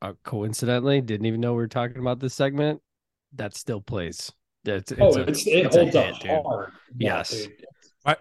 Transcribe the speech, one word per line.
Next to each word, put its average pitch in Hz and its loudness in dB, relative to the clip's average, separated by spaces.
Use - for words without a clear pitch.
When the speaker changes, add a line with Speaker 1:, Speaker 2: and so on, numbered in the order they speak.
Speaker 1:
uh, 95 -8
coincidentally, 120 0
didn't 107 -2
even 113 0
know 120 0
we 117 0
were 117 0
talking 120 -4
about 123 -4
this 131 -6
segment. 143 0
That 110 -8
still 107 -8
plays. 87 -8
That's, 101 -4
Speaker 2:
Oh, 196 6
Speaker 1:
it's 147 6
a, 131 2
Speaker 2:
it's, - -2
it 165 4
Speaker 1:
it's 165 6
a 170 10
Speaker 2:
holds 156 4
up 123 4
Speaker 1:
hit, 92 -6
dude. 147 0
Speaker 2:
hard. 101 -6
Yeah, 101 0
Speaker 1:
Yes. - -6
Speaker 2:
dude. 104 -10
Speaker 3:
My, 151 2